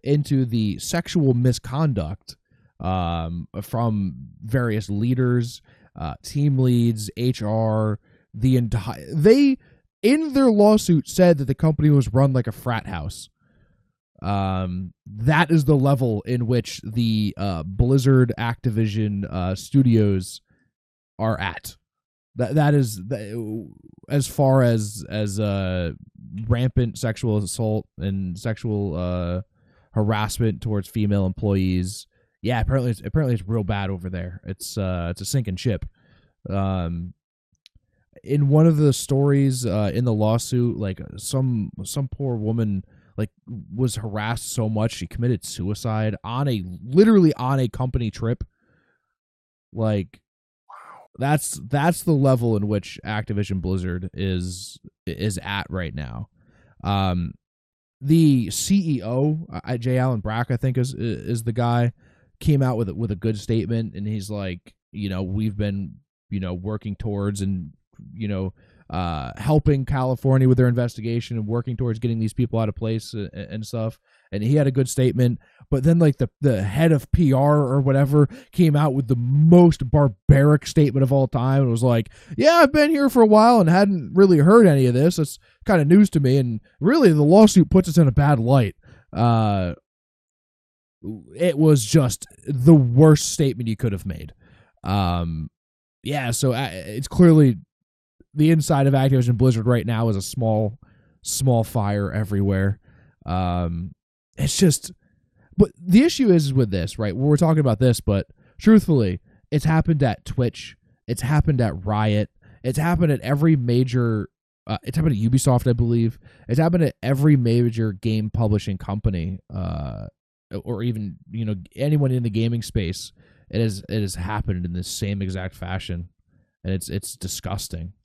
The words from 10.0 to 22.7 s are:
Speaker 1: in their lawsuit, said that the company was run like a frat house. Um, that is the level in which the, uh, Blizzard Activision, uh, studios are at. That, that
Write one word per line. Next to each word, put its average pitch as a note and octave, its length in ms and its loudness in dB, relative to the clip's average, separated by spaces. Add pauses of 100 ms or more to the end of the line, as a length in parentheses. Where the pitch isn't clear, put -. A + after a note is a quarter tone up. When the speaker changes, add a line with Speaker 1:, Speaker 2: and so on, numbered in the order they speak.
Speaker 1:
in D4 300 2
their C4+ 180 4
lawsuit, G#3 560 4
said F3 300 4
that C#3 80 -4
the C3+ 100 -4
company D#3 340 2
was C3+ 240 4
run C3+ 200 2
like B2 140 -2
a A2+ 40 -10
frat A2+ 360 -8
house. - 420 -10 (920)
Um, F#2 720 -4 (140)
that B2+ 440 0
is D#3+ 140 4
the D3+ 100 4
level C3 520 0
in A#2+ 200 -2
which A#2+ 360 -2
the, A2 540 -2
uh, F2+ 260 -6
Blizzard B2 760 2
Activision, G#2+ 920 -4
uh, F#2 240 -4
studios A2 840 2 (800)
are A2 200 -4
at. F2 360 -10 (600)
That, B2 200 -4
that D3 200 2